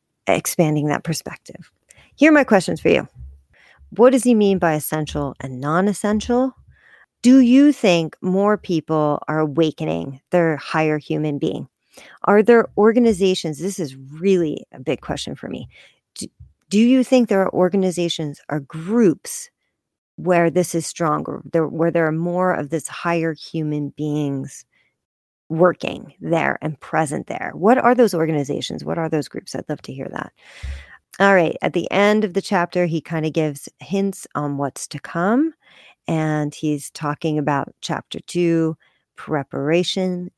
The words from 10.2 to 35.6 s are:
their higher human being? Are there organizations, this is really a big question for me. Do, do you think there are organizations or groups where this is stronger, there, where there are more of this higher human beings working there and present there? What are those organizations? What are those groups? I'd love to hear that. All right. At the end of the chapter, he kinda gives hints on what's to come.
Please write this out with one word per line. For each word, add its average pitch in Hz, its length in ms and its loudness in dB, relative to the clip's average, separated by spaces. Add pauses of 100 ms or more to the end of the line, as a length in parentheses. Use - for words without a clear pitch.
their 165 260 2
higher 156 400 -2
human 151 420 -4
being? 143 280 -4 (580)
Are 208 180 6
there 233 240 6 (100)
organizations, 196 840 2
this 185 200 -6
is 135 160 -6
really 156 800 -2
a - 60 -18
big 131 200 -4
question - 360 -8
for - 120 -12
me. - 220 -10 (460)
Do, - 120 -12 (420)
do 202 100 2
you 247 240 4
think 247 260 4
there 196 120 4
are - 120 0
organizations 170 960 0
or 151 100 -4
groups 170 880 0 (680)
where 170 320 2
this 175 260 -2
is 165 100 -4
stronger, 151 560 -4 (100)
there, 160 160 0
where 165 240 -2
there 170 140 0
are 156 60 0
more 175 420 -2
of 143 160 -6
this 151 180 -6
higher 165 460 -4
human 147 560 -6
beings 143 760 -6 (840)
working - 720 0
there 160 420 -2
and 156 180 -8
present 151 480 -4
there? - 260 -10
What 202 240 2
are 247 180 2
those 233 180 4
organizations? 151 720 -2
What 160 140 -6
are 160 120 -4
those 156 180 -2
groups? - 280 -14
I'd - 140 -10
love 151 140 -6
to 135 100 -14
hear 135 180 -12
that. - 220 -10 (840)
All 196 140 4
right. 170 280 2
At 151 120 -2
the - 180 -4
end 208 340 2
of 175 80 -6
the 185 80 -2
chapter, 180 460 -2
he 160 120 -2
kinda 160 300 -4
gives 151 400 -4 (100)
hints 196 560 -4
on 143 220 -4
what's 139 320 -6
to 147 100 -12
come. 233 540 0 (540)